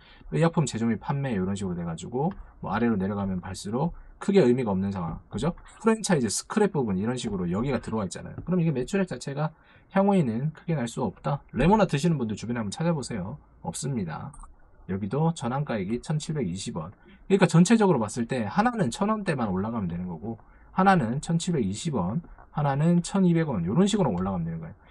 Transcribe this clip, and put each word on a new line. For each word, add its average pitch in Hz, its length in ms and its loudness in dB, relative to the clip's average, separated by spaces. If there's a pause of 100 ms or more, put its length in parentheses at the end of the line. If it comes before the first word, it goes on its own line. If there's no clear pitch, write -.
(300)
의약품 165 340 2
제조 117 220 -2
및 110 120 0
판매 139 380 -4
요런 95 180 -2
식으로 95 220 -6
돼가지고 110 560 -4 (280)
뭐 - 120 -6
아래로 113 240 2
내려가면 98 460 -2
갈수록 104 500 -4 (260)
크게 196 220 6
의미가 123 300 4
없는 98 220 0
상황. 85 360 -6
그죠? 147 260 -2 (280)
프랜차이즈 196 460 2
스크랩 - 440 0
부분 113 240 0
이런 113 200 -2
식으로 101 340 -4
여기가 117 300 0
들어와 110 240 -4
있잖아요. - 300 -10 (100)
그럼 180 160 2
이게 165 120 2
매출액 190 360 0
자체가 143 440 -4 (380)
향후에는 156 640 2
크게 - 200 -4
날 120 140 -2
수 - 160 -6
없다. 147 380 -4 (100)
레모나 196 340 6
드시는 160 320 2
분들 107 180 -2
주변에 117 220 -4
한번 104 120 -4
찾아보세요. 131 640 -4 (240)
없습니다. 131 720 -6 (560)
여기도 117 460 0
전환가액이 120 680 -4
천칠백이십 127 720 -4
원. 82 160 -8 (340)
그러니까 190 200 6
전체적으로 180 520 6
봤을 113 280 -2
때 123 180 -2
하나는 208 460 0
천 202 200 -2
원대만 175 380 -2
올라가면 101 400 -4
되는 87 180 -6
거고 95 320 -8 (320)
하나는 151 500 2
천칠백이십 156 720 -2
원, 104 280 -2 (280)
하나는 151 520 2
천이백 170 480 2
원. 110 160 -2
요런 147 200 4
식으로 196 240 2
올라가면 90 340 -2
되는 82 160 -6
거예요. 80 140 -12 (160)